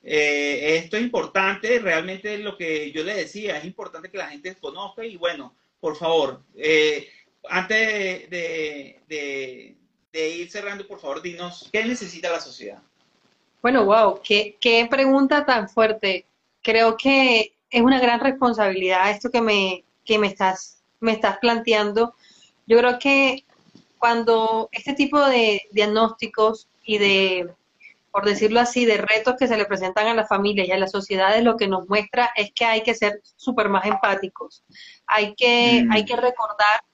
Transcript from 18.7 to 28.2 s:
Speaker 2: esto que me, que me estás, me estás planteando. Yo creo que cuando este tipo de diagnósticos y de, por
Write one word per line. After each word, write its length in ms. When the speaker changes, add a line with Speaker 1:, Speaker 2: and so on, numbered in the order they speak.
Speaker 2:
esto 200
que 120
me, 420
que 140
me 100
estás, 540
me 120
estás 260
planteando. 760
Yo 120
creo 200
que 460
cuando 720
este 220
tipo 320
de 360
diagnósticos 960
y 140
de, 520
por 120